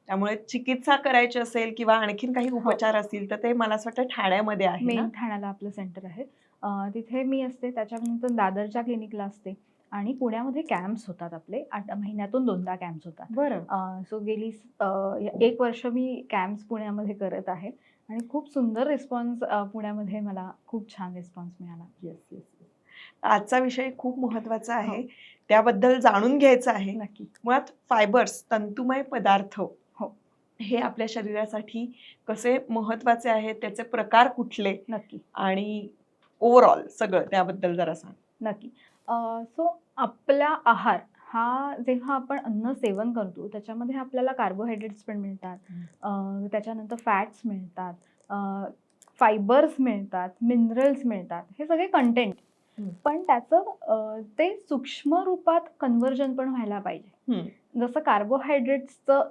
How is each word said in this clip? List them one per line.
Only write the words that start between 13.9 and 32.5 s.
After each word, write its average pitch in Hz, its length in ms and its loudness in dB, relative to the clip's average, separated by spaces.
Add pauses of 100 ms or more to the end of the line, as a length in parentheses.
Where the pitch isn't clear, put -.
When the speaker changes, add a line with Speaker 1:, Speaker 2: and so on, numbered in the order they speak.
Speaker 2:
so 214 100 -8
गेली 220 280 -4
स-, - 300 -16
अ, 196 360 -2 (240)
एक 240 200 4
वर्ष 233 240 -2
मी 254 440 -4
कॅम्प्स 208 340 -2
पुण्यामध्ये 214 520 -6
करत 196 340 -6
आहे 185 220 -8 (380)
आणि 226 100 -8 (100)
खूप 294 240 -8
सुंदर 240 340 0
रिस्पॉन्स, 240 560 -4
अ, 208 200 -2
पुण्यामध्ये 208 560 -8
मला 190 320 -8 (160)
खूप 226 300 -10
छान 180 180 -10
रिस्पॉन्स 175 440 -14
मिळाला. 170 240 -16 (200)
Speaker 1:
येस, 165 140 -14 (140)
येस, 185 120 -18 (180)
येस. - 80 -20 (540)
आजचा 214 360 4
विषय 254 380 0
खूप 254 220 -4
महत्त्वाचा 226 560 -2
आहे, 214 260 -2
Speaker 2:
हो. 254 60 -10 (420)
Speaker 1:
त्याबद्दल 220 500 6
जाणून 233 380 6
घ्यायचं 254 340 8
आहे. 196 200 -2
Speaker 2:
नक्की. 208 340 -10 (180)
Speaker 1:
मुळात 247 180 2 (280)
फायबर्स, 214 600 4
तंतुमय 233 500 0
पदार्थ 202 580 2
Speaker 2:
हो. - 580 -10 (440)
Speaker 1:
हे 226 160 0
आपल्या 220 320 -2
शरीरासाठी 214 840 -6 (360)
कसे 240 300 0 (120)